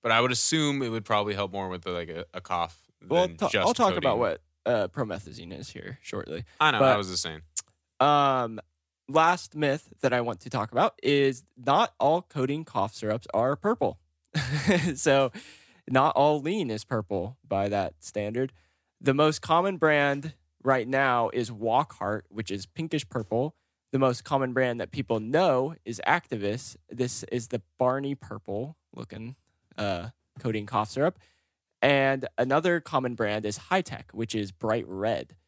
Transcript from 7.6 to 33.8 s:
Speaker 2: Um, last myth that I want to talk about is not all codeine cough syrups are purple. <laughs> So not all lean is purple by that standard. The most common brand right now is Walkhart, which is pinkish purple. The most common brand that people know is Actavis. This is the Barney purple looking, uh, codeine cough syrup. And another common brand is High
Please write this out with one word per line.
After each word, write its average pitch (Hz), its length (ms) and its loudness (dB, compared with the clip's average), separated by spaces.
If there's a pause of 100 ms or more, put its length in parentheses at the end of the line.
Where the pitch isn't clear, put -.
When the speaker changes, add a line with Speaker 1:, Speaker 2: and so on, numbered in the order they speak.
Speaker 2:
Um, 131 600 2 (480)
last 160 480 2
myth 151 360 0 (100)
that 123 120 2
I 123 80 2
want 117 200 -4
to - 80 -16
talk 107 220 -4
about 156 300 2
is 139 420 2 (140)
not 139 420 2
all 156 220 4
codeine 147 440 -4
cough 101 280 -4
syrups 110 400 -4
are 127 220 2
purple. 208 440 0 (340)
<laughs> 151 600 2
So 139 360 4 (580)
not 131 260 4
all 147 260 4
lean 165 280 -2
is 107 160 -4
purple 104 520 -4 (100)
by 98 220 0
that 98 340 -2
standard. 113 500 -4 (480)
The 135 120 2
most 151 280 2
common 180 360 2
brand 147 580 2 (280)
right 127 240 2
now 127 460 2
is 117 180 -2
Walkhart, 110 800 -2
which 104 220 -8
is 98 140 -6
pinkish 160 440 -6
purple. 123 460 -4 (360)
The 139 80 -2
most 127 240 2
common 135 300 -2
brand 120 280 0
that 90 100 -6
people 113 280 -2
know 139 560 2 (100)
is 110 200 -8
Actavis. 117 680 -2 (140)
This 123 420 -6
is 117 160 -4
the 113 140 -6 (180)
Barney 135 340 0
purple 113 640 -8 (160)
looking, 113 420 -14 (420)
uh, 98 320 -4 (300)
codeine 107 280 -4
cough 107 240 -2
syrup. 151 260 0 (640)
And 135 460 2 (100)
another 156 440 2
common 127 340 -2
brand 107 300 -2
is 104 120 -4
High 190 240 -2